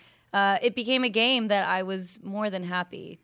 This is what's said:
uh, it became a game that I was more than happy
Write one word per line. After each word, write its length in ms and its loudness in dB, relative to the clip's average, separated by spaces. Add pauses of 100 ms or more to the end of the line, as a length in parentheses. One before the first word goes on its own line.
(320)
uh, 300 4
it 120 2
became 300 0
a 60 0
game 380 2
that 200 2
I 140 0
was 400 -6
more 260 -4
than 140 -4
happy 600 -6